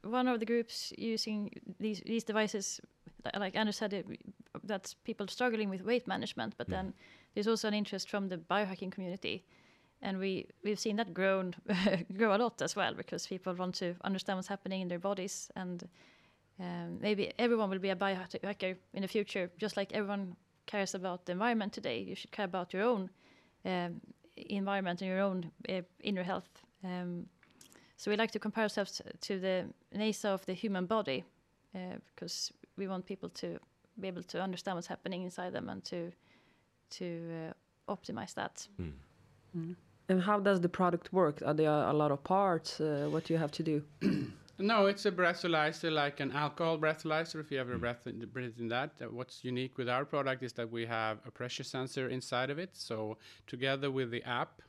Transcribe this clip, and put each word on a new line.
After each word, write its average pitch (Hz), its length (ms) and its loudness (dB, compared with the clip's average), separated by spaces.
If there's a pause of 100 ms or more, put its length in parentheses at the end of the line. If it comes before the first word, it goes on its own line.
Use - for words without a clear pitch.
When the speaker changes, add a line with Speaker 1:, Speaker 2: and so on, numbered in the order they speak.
Speaker 1:
one 254 260 2
of 240 100 4
the 220 80 0
groups 233 500 0
using 214 540 -2 (300)
these, 214 260 0
these 226 180 0
devices, 214 560 0 (440)
li-, - 160 -4
like 202 160 -2
Anders 214 200 2
said, 202 160 0
it, 196 140 -4 (560)
that's 196 320 -6
people 208 340 -6
struggling 226 400 2
with 185 140 -4
weight 240 240 2
management, 190 500 -4
but - 120 -6
Speaker 2:
Mm. - 20 -6
Speaker 1:
then 190 240 -2 (400)
there's 208 140 2
also 220 200 2
an 208 60 2
interest 202 340 -2
from 196 200 -2
the 180 100 -2
biohacking 190 540 0
community. 180 520 -6 (580)
And 190 160 -4
we, 190 280 -2 (160)
we've 208 160 0
seen 208 180 0
that 190 180 -2
grown, 190 400 2 (120)
<laughs> 190 520 2
grow 214 160 6
a 202 40 6
lot 233 240 2
as 160 140 -2
well, 185 180 2
because - 320 -6
people 185 280 -4
want 185 220 -2
to 175 180 -2 (100)
understand 190 340 0
what's 185 100 -6
happening 190 340 -4
in 180 60 -2
their 175 100 -2
bodies. 190 580 -2
And, 180 320 -6 (720)
um, 175 400 -6
maybe 202 380 0
everyone 220 320 4
will 190 100 0
be 196 100 0
a 185 60 2
biohacker 190 800 -2 (160)
in 196 100 -2
the 190 60 0
future, 196 500 0
just 208 180 -2
like 196 160 -2
everyone 202 440 -2 (300)
cares 196 280 0
about 180 300 -4
the 180 80 -2
environment 214 400 2
today. - 280 -2
You 190 140 -6
should - 180 -12
care 208 120 -2
about 180 300 -2
your 185 80 2
own, 214 280 2 (540)
um, 175 360 -2 (360)
environment 196 680 -2
and 190 80 -2
your 185 100 2
own, 185 300 2 (180)
uh, 185 140 0 (180)
inner 190 220 0
health. - 400 -4 (220)
Um, 180 420 -4 (680)
so - 140 -4
we 208 60 4
like 220 160 4
to 214 60 -4
compare 220 260 2
ourselves 202 360 0 (220)
to 196 180 -2
the 185 260 2 (280)
nasa 214 320 0
of 190 180 2
the 185 100 -2
human 185 320 0
body, 180 380 2 (500)
uh, 185 220 -8 (180)
because - 380 -6 (240)
we 190 120 -4
want 185 180 -4
people 180 240 -6
to 170 280 -6 (400)
be 190 100 -4
able 175 160 -6
to 175 180 -4
understand 185 340 -2
what's 170 120 -6
happening 180 340 -6
inside 180 300 -6
them - 160 -6
and - 160 -8
to, 175 280 -6 (800)
to, - 140 -8 (440)
uh, - 460 -10
optimize - 400 -8
that. - 340 -6 (120)
Speaker 2:
Mm. 80 120 -4 (640)
Speaker 3:
Mm. 170 200 -4 (320)
And 185 140 6
how 208 160 6
does 196 220 6
the 175 80 4
product 175 440 2
work? 170 320 6
Are 147 100 4
there 156 160 6
a 147 220 6
lot 151 200 6
of 143 100 0
parts? 185 580 4
Uh, 147 300 2
what 160 140 0
do - 80 0
you 165 60 6
have 151 140 2
to - 100 -4
do? 151 200 2 (200)
<clears throat> - 300 2 (240)
Speaker 4:
No, 202 300 6
it's 202 180 4
a 208 60 6
breathalyzer, 170 800 4
like 143 300 2
an 135 100 0
alcohol 151 480 2
breathalyzer, 156 600 0
if 151 100 -10
you 139 80 0
ever 123 180 -2
Speaker 2:
Mm. 113 40 -2
Speaker 4:
breath 120 260 -2
in, 113 260 -6
breathed 120 280 -6
in 117 80 -2
that. 127 240 0 (100)
Uh, 120 40 -6
what's 117 380 -10
unique 127 320 -2
with 123 120 -2
our 127 160 4
product 135 400 0
is 120 80 -6
that 117 180 -4
we 117 160 -2
have 113 400 0
a 117 60 -12
pressure 123 320 -6
sensor 131 440 -4
inside 131 420 0
of 143 100 -4
it. 185 160 -8
So 110 420 -4 (300)
together 135 420 0
with 131 220 0
the 120 100 -2
app 123 460 -4